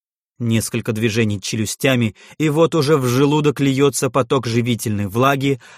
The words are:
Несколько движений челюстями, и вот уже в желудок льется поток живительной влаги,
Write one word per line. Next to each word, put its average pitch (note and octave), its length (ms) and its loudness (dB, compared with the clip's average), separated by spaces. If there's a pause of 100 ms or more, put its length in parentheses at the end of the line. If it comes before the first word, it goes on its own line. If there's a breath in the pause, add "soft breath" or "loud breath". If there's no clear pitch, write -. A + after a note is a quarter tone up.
(380)
Несколько A2+ 540 -2
движений G#2+ 460 0
челюстями, A#2 760 -2 (220 loud breath)
и D#3 100 0
вот D#3 260 2
уже D#3 220 2
в C3 80 0
желудок C#3+ 560 2
льется C#3 480 2
поток B2 380 0
живительной A2+ 640 -2
влаги, C3 520 0 (180 loud breath)